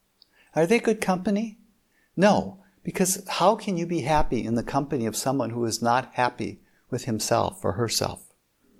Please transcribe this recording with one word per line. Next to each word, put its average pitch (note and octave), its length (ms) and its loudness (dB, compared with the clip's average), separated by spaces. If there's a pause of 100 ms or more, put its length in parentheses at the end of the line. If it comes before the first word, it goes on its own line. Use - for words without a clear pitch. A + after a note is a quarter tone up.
(540)
Are E3 120 4
they A3+ 120 4
good A3 220 0
company? G3+ 580 -2 (580)
No, E3+ 420 4 (240)
because - 460 -2
how F#3+ 280 4
can G#3 200 -6
you E3+ 100 -4
be E3+ 160 -2
happy D3+ 420 2
in A2+ 120 -2
the A2+ 60 0
company C#3 440 -2
of G#2 100 -4
someone C3 340 -2
who A#2+ 140 -4
is A2 160 -4
not A#2+ 340 0
happy B2 460 -2 (300)
with B2 160 -6
himself A2 580 0
or G2 80 0
herself? - 500 -4 (580)